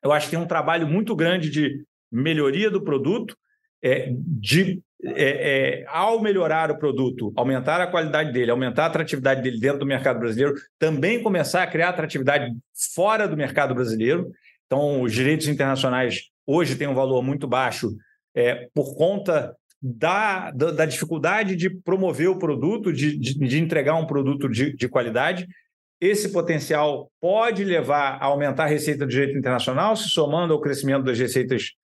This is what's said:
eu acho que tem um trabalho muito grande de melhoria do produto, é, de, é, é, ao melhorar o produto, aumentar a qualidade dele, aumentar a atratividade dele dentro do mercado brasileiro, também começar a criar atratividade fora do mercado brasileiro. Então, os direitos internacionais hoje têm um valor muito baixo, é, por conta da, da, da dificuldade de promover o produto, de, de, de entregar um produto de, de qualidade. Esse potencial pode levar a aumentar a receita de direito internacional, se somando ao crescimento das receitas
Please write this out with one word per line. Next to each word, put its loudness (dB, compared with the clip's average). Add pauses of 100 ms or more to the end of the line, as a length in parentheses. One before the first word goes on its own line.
eu 4
acho 2
que -4
tem 0
um -2
trabalho 0
muito 0
grande 0
de -2 (280)
melhoria 0
do 0
produto, -2 (460)
é, 0
de, 0 (240)
é, 0
é, -14
ao 0
melhorar 2
o -2
produto, -2
aumentar 0
a 0
qualidade 0
dele, 2
aumentar 0
a 2
atratividade 0
dele -2
dentro 0
do -4
mercado 0
brasileiro, 0 (240)
também 0
começar 0
a -6
criar 0
atratividade 0 (400)
fora 2
do -2
mercado 0
brasileiro. 0 (360)
Então, 0
os -2
direitos 2
internacionais 0 (180)
hoje 2
têm -4
um -2
valor 2
muito -4
baixo, -2 (360)
é, 0
por -2
conta 0 (300)
da, -2
da, 0
da 2
dificuldade -2
de 0
promover 0
o 2
produto, 0
de, 0
de, -4
de 0
entregar 2
um -2
produto 0
de, 0
de -2
qualidade. -2 (520)
Esse 2
potencial 0 (100)
pode 2
levar 2
a 0
aumentar 2
a 2
receita 0
de -2
direito 2
internacional, 0
se -4
somando 2
ao 2
crescimento 0
das 0
receitas 0 (120)